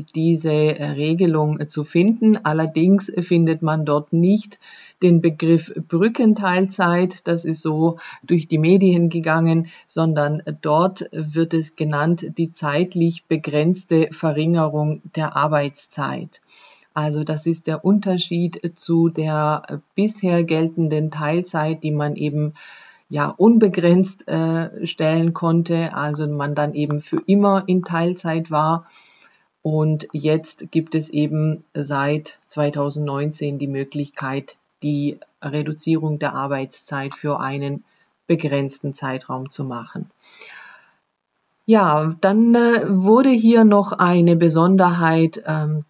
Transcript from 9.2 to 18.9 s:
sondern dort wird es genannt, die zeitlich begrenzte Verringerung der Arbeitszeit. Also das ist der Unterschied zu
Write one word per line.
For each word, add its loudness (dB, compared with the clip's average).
sondern 0
dort 0
wird -2
es -4
genannt, -2
die -2
zeitlich -2
begrenzte 0
Verringerung -2
der -4
Arbeitszeit. -4
Also -4
das -6
ist -4
der -4
Unterschied -2
zu 2